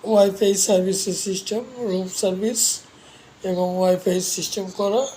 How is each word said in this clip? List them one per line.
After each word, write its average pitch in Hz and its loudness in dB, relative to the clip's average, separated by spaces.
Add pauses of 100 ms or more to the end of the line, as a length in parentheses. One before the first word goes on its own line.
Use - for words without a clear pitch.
(100)
ওয়াইফাই 202 4 (140)
সার্ভিসের 190 2 (100)
সিস্টেম, 202 -4 (280)
রুম 185 -2 (140)
সার্ভিস 208 0 (880)
এবং 180 0 (140)
ওয়াইফাই 185 2 (180)
সিস্টেম 185 -6 (140)
করা। 202 2 (140)